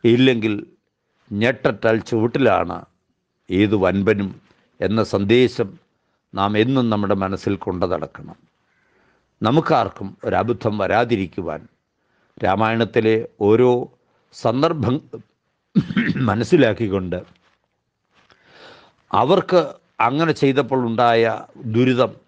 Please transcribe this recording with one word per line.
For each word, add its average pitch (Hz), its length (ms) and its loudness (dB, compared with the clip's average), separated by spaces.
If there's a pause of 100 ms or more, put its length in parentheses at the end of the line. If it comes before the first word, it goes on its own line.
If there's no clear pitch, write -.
ഇല്ലെങ്കിൽ 117 500 2 (760)
ഞെട്ടറ്റാൽ 113 680 0
ചുവട്ടിലാണ് 107 800 0 (720)
ഏത് 101 260 2
വൻപനും 98 560 0 (480)
എന്ന 104 240 0
സന്ദേശം 113 640 0 (680)
നാം 101 240 -2
എന്നും 123 320 2
നമ്മുടെ 104 240 0
മനസ്സിൽ 98 420 -4
കൊണ്ടു 92 300 -6
നടക്കണം. 78 500 -8 (1040)
നമുക്കാർക്കും 113 680 0 (140)
ഒരബദ്ധം 107 540 -2
വരാതിരിക്കുവാൻ 95 840 -2 (760)
രാമായണത്തിലെ 110 760 0 (260)
ഓരോ 110 280 4 (680)
സന്ദർഭം 127 600 -2 (1200)
മനസ്സിലാക്കിക്കൊണ്ട് 107 1000 0 (1900)
അവർക്ക് 165 500 2 (400)
അങ്ങനെ 143 320 0
ചെയ്തപ്പോൾ 131 540 0
ഉണ്ടായ 117 380 2 (400)
ദുരിതം 123 480 2 (160)